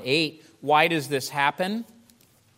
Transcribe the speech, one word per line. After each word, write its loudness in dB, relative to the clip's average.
eight. -2
Why 4
does -2
this -4
happen? -2